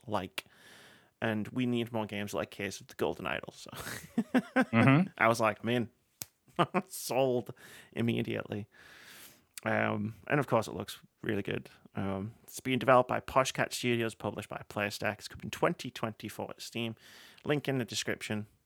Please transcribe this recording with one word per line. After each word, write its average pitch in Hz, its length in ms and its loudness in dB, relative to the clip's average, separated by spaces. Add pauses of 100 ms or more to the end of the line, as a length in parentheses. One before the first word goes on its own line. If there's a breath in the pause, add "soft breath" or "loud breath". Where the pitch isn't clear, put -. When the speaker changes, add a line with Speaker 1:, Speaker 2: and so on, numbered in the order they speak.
Speaker 1:
like, 98 380 -4 (760 loud breath)
and 107 280 -2
we 127 160 -2
need 117 260 0
more 110 140 -2
games 104 280 -6
like 90 180 -4
Case 101 280 -6
of - 80 -20
the - 80 -20
Golden 82 320 -2
Idol. - 280 -6
So - 160 -16
<laughs> - 680 -2 (140)
Speaker 2:
Mm-hmm. 143 520 6 (100)
Speaker 1:
I 113 100 4
was 113 120 4
like, 107 240 2
"Man, 117 260 0 (680)
<laughs> 170 300 0
sold" 123 680 0 (400 loud breath)
immediately. 113 760 -2 (1000 loud breath)
Um, 107 500 0 (120)
and 147 120 2
of 127 80 0
course, 110 200 4
it - 80 -8
looks 101 240 -8 (240)
really 101 180 0
good. - 280 -4 (260)
Um, 98 380 -4 (100)
it's - 160 -14
being 131 200 0
developed 127 300 8
by 113 120 0
Poshcat - 520 0
Studios, 117 400 0
published - 360 -6
by - 200 -8
Playstack. 104 500 -2
It's - 80 -14
coming - 220 -12
twenty 160 400 0
twenty-four 110 640 -8
at - 100 -14
Steam. 117 340 -6 (500 loud breath)
Link 147 220 0
in 135 120 0
the 120 60 0
description. 107 600 -4 (200)